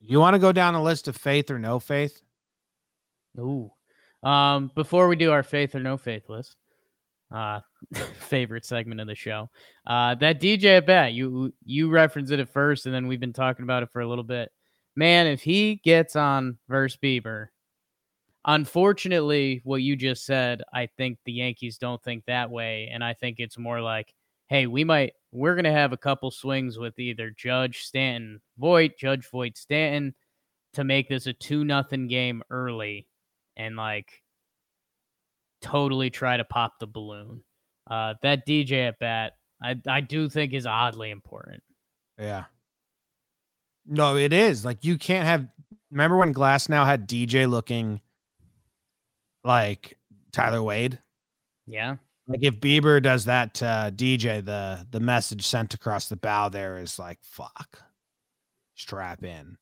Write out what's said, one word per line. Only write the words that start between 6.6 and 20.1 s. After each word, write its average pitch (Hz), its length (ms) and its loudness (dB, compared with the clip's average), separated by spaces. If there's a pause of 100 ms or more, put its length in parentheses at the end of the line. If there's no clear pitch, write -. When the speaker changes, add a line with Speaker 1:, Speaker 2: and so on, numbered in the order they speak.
Speaker 2:
uh, 107 280 -6 (320)
<laughs> - 20 -16 (260)
favorite 117 440 -4
segment 117 360 -8
of 107 80 -10
the 107 60 -10
show, 107 360 -8 (360)
uh, 120 300 2
that 147 240 2
D 196 160 4
J 196 200 8
at 175 100 6
bat, 165 260 6
you, 127 400 -2 (120)
you 151 260 0
referenced 151 420 4
it 143 80 0
at 123 80 -4
first, 143 380 0
and 131 80 -4
then 127 140 -4
we've 127 120 -4
been 123 120 -6
talking 127 320 -2
about 123 180 0
it 120 100 -8
for 123 80 -6
a 117 80 -4
little 120 160 -6
bit. 120 260 -8 (440)
Man, 170 320 6
if 143 160 -2
he 208 420 2
gets 165 320 4
on 135 420 0 (100)
versus 135 340 -2
Bieber, 110 460 -4 (960)
unfortunately, 151 1200 2
what 135 180 -2
you 143 140 0
just 131 280 -4